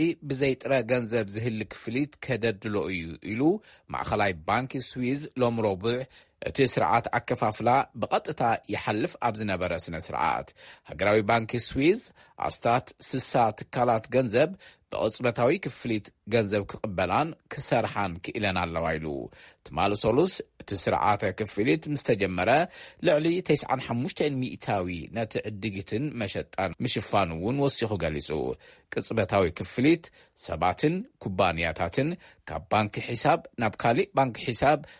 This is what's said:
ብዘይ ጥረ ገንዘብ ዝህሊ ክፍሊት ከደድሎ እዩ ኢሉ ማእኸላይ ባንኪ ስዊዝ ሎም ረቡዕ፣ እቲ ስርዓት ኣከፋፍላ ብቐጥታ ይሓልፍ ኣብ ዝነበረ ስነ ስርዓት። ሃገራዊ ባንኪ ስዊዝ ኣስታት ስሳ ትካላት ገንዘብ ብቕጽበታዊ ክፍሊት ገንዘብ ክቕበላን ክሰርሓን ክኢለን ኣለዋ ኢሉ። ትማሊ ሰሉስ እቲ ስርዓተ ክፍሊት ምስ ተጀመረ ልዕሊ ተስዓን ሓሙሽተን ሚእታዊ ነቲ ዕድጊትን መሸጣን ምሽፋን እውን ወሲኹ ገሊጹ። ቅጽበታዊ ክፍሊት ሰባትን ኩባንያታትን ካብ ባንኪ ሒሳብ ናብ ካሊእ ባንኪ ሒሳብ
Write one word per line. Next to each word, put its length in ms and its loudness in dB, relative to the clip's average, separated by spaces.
ብዘይ 340 0
ጥረ 160 -2
ገንዘብ 460 0
ዝህሊ 360 -4
ክፍሊት 560 -4
ከደድሎ 560 -2
እዩ 180 -4
ኢሉ 180 -2
ማእኸላይ 480 0
ባንኪ 440 -2
ስዊዝ 400 -2
ሎም 240 2
ረቡዕ፣ 360 0
እቲ 240 -4
ስርዓት 440 2
ኣከፋፍላ 600 0
ብቐጥታ 460 -2
ይሓልፍ 500 -2
ኣብ 180 0
ዝነበረ 420 -2
ስነ 220 -6
ስርዓት። 480 -2
ሃገራዊ 360 2
ባንኪ 380 0
ስዊዝ 400 2
ኣስታት 480 2
ስሳ 280 -2
ትካላት 540 0
ገንዘብ 420 4
ብቕጽበታዊ 680 0
ክፍሊት 480 -4
ገንዘብ 380 2
ክቕበላን 600 -2
ክሰርሓን 720 0
ክኢለን 380 -2
ኣለዋ 320 -2
ኢሉ። 160 -4
ትማሊ 340 0
ሰሉስ 360 2
እቲ 180 -14
ስርዓተ 460 2
ክፍሊት 540 0
ምስ 160 -2
ተጀመረ 460 2
ልዕሊ 240 4
ተስዓን 400 2
ሓሙሽተን 540 -2
ሚእታዊ 520 -2
ነቲ 220 -6
ዕድጊትን 640 -6
መሸጣን 640 -4
ምሽፋን 540 0
እውን 260 -2
ወሲኹ 400 0
ገሊጹ። 320 -2
ቅጽበታዊ 600 2
ክፍሊት 520 0
ሰባትን 560 0
ኩባንያታትን 920 0
ካብ 200 -8
ባንኪ 280 2
ሒሳብ 360 2
ናብ 180 -2
ካሊእ 380 2
ባንኪ 280 2
ሒሳብ 360 2